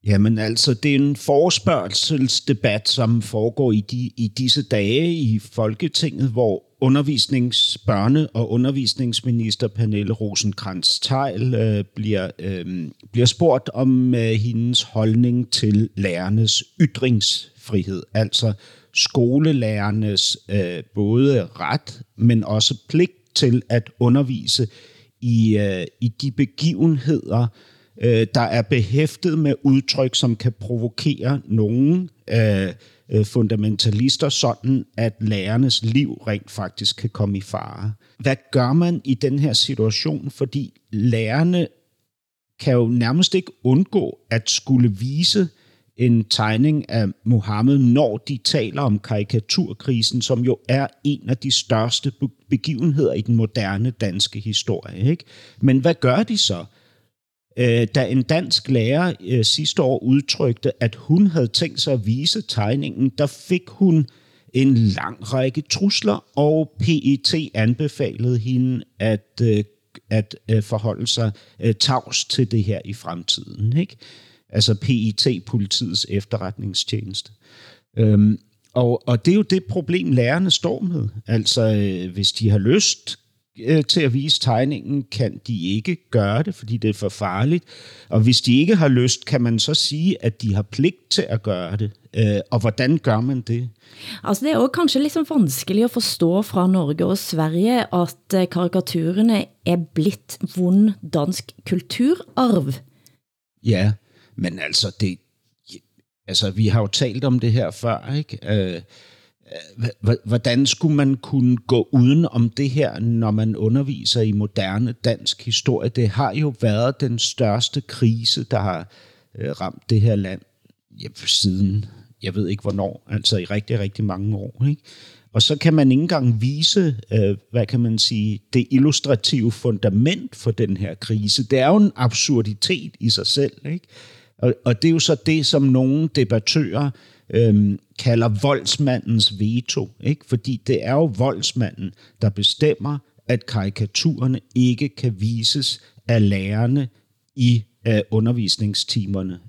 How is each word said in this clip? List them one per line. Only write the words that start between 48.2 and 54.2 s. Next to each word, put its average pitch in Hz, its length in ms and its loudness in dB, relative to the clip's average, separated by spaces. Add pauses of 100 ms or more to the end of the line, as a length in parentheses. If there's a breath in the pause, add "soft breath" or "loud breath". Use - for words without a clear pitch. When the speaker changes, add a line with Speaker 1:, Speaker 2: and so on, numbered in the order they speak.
Speaker 1:
taler 131 380 -2
om 104 160 2
karikaturkrisen, 113 1200 -2
som 120 220 0
jo 123 140 2 (100)
er 135 180 2 (180)
en 143 240 -4
af 127 80 0
de 135 140 -6
største 120 600 -2
be-, 127 180 -6 (220)
begivenheder 139 640 0
i 82 80 -2
den 107 140 0
moderne 110 560 0
danske 101 500 -4